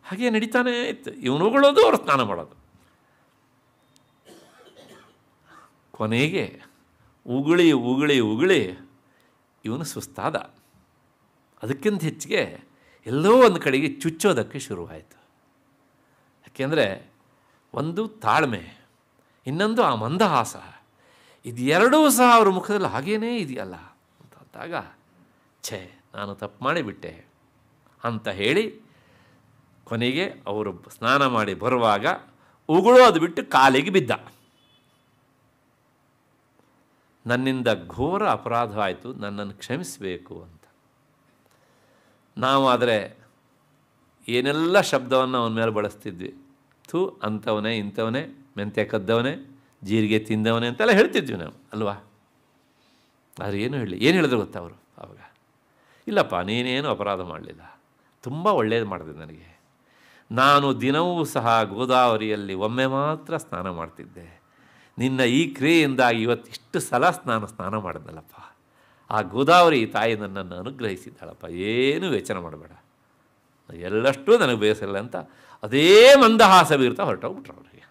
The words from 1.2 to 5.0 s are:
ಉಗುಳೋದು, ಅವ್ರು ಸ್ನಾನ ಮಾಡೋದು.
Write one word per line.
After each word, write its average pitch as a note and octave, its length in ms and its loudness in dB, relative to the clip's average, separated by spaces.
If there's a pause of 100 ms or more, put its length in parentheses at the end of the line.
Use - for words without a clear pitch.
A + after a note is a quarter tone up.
ಉಗುಳೋದು, C#4 380 6
ಅವ್ರು C#4 140 4
ಸ್ನಾನ C#3 240 0
ಮಾಡೋದು. F2+ 340 -6 (3250)